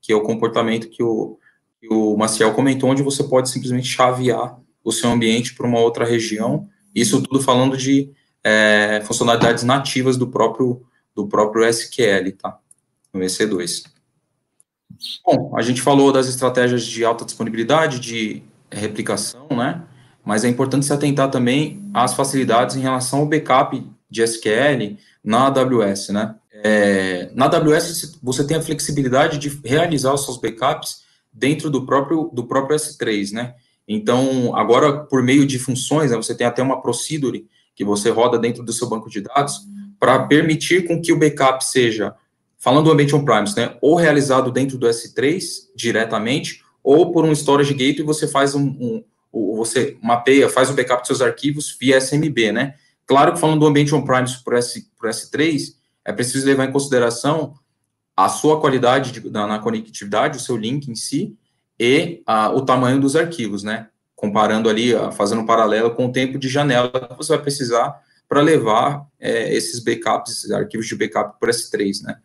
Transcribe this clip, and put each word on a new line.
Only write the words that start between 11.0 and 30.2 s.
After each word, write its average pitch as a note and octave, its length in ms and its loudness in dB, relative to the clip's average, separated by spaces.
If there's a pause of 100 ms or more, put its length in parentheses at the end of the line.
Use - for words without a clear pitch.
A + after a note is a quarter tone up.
do G2+ 120 -4
próprio G#2+ 380 2
S A#2 260 0
Q - 120 -2
L, F#2+ 300 2
tá? - 260 -14 (540)
No F#2 100 -4
E F#2 60 -2
C G#2+ 180 0
dois. F2 380 -6 (1400)
Bom, D3 320 0
a A#2 60 -2
gente B2 200 -2
falou C#3 300 6
das C3 160 2
estratégias B2 560 0
de A2+ 200 -4
alta A2+ 200 0
disponibilidade, A#2+ 760 -2
de A2+ 420 -8 (280)
replicação, G#2 800 -6
né? C3 320 -4 (420)
Mas A2 200 -2
é B2 40 2
importante C3 380 0
se D3 60 0
atentar C#3+ 380 0
também C3 640 -2
às B2 200 0
facilidades B2+ 640 0
em C3+ 40 -4
relação C3 400 -2
ao D3+ 60 2
backup C#3+ 560 0 (280)
de A2+ 120 0
S A2+ 180 0
Q - 80 -2
L A2 500 0 (240)
na A#2+ 240 2
A C3+ 40 4
W B2+ 320 2
S, G2 300 -2
né? G#2+ 220 -4 (280)
É, G2 720 2
na B2+ 120 2
A - 20 4
W D3+ 260 4
S - 480 -4
você C3 240 -2
tem D#3+ 100 -2
a D3+ 60 -2
flexibilidade D3 760 0
de C#3+ 100 -6 (160)
realizar C#3 480 0
os C#3+ 120 -2